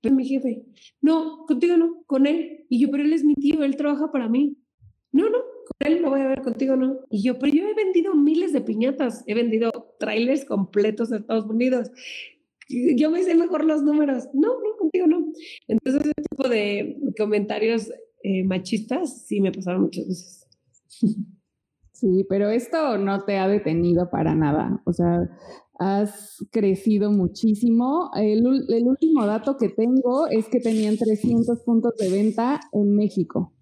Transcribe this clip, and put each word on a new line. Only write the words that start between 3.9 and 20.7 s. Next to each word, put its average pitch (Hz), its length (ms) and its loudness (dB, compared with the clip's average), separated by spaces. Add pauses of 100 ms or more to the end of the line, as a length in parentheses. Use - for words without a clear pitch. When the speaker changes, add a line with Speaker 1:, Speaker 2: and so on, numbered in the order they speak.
Speaker 1:
para 240 180 -4
mí". 269 280 0 (560)
"No, 311 180 4
no, 494 80 0
con - 540 -6
él 339 100 0
no 294 80 0
voy 277 120 0
a 269 60 -2
ver, 262 140 -2
contigo 269 340 -2
no". 262 240 -2 (100)
Y 202 120 -2
yo, 254 160 0
"Pero 285 140 0
yo 359 160 2
he 427 60 -2
vendido 370 400 0
miles 311 380 2
de 262 100 0
piñatas, 247 640 -2
he 208 80 -4
vendido 226 360 0 (300)
trailers 240 440 0
completos 214 680 -2
a 214 60 -4
Estados 220 280 -4
Unidos. 233 440 -2 (800)
Yo 262 440 0
me 349 100 0
sé 349 140 2
mejor 330 280 0
los 311 200 2
números". 294 400 0 (100)
"No, 311 140 2
no, 440 280 -4
contigo 359 300 0
no". 320 180 2 (440)
Entonces, 262 340 0
ese 294 120 -2 (160)
tipo 254 180 -4
de 208 480 -2 (200)
comentarios, 214 760 -2 (300)
eh, 190 200 0
machistas 196 840 -4
sí 208 160 -4
me 190 120 2
pasaron 185 300 -4
muchas 175 260 -4
veces. - 400 -12 (1400)